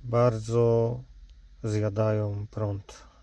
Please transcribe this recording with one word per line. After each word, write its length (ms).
bardzo 960
zjadają 840
prąd. 540